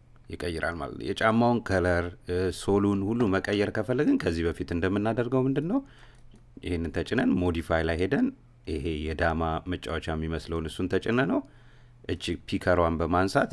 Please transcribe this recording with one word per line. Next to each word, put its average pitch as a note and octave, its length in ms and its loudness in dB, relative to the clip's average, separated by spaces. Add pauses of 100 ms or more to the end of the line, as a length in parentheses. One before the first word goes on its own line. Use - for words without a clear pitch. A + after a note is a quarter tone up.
(280)
ይቀይራል E2+ 480 -6
ማለት C2+ 200 -10
ነው። A#1 100 -10
የጫማውን A2+ 560 2
ከለር፣ F2+ 440 2 (220)
እ፣ F2+ 80 -2 (180)
ሶሉን G2+ 480 2
ሁሉ A2+ 260 0
መቀየር G2+ 440 2
ከፈለግን B2+ 460 2
ከዚህ E2 260 -2
በፊት E2 280 -2
እንደምናደርገው A2 720 0
ምንድን C#3 240 0
ነው B3+ 120 0 (840)
ይህንን E2+ 300 -2
ተጭነን - 420 0
ሞዲፋይ E2 500 0
ላይ E2 140 0
ሄደን B2+ 300 0 (400)
ይሄ D2+ 180 -4 (140)
የዳማ D#2+ 420 -2 (240)
መጫወቻ D#2+ 440 -6
የሚመስለውን D#2+ 560 -4
እሱን F#2 240 -4
ተጭነ G#2+ 360 0
ነው C4 140 0 (680)
እቺ F2 140 -4 (200)
ፒከሯን F2 540 2
በማንሳት F2 560 2